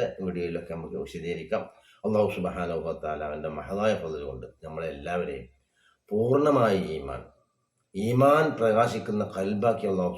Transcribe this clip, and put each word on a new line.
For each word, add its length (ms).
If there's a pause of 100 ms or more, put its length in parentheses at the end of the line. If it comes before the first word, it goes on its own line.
(260)
വീഡിയോയിലൊക്കെ 500
നമുക്ക് 280
വിശദീകരിക്കാം. 600 (420)
അല്ലാഹു 300
സുബ്ഹാനഹു 520
വ 40 (120)
തആല 260
അവന്റെ 280
മഹതായ 340 (100)
ഫضل 280
കൊണ്ട് 180 (180)
നമ്മളെല്ലാവരെയും 800 (640)
പൂർണ്ണമായി 720 (160)
ഈമാൻ, 260 (760)
ഈമാൻ 500 (140)
പ്രകാശിക്കുന്ന 640 (140)
ഖൽബാക്കി 500
അല്ലാഹു 300